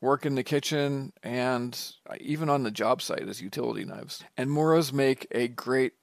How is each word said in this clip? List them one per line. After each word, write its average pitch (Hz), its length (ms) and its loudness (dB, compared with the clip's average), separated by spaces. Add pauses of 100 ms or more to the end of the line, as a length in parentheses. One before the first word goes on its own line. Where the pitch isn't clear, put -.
work 139 240 2
in 143 120 0
the 123 80 0
kitchen, 143 680 0 (120)
and 123 520 -2 (440)
even 151 280 -2
on 143 140 4
the 113 80 0
job 110 320 2
site - 260 -4
as 104 140 -10
utility 110 420 -4
knives. 107 380 -12 (140)
And 131 120 -2
Moras 156 440 4
make 135 400 2
a 120 160 0
great 127 540 0